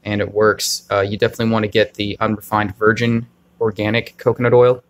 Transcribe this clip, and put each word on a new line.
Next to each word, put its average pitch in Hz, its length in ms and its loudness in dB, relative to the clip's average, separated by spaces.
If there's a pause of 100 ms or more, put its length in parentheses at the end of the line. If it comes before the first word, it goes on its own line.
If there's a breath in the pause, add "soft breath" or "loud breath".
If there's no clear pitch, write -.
and 104 160 -4
it 98 120 -4
works. 104 560 0
Uh, 101 120 0
you 101 160 -2
definitely 113 320 -2
wanna 113 180 0
get 104 280 0
the 101 260 -6
unrefined 104 560 -2
virgin 117 500 0 (340)
organic 110 580 -2
coconut 120 340 0
oil. 123 380 4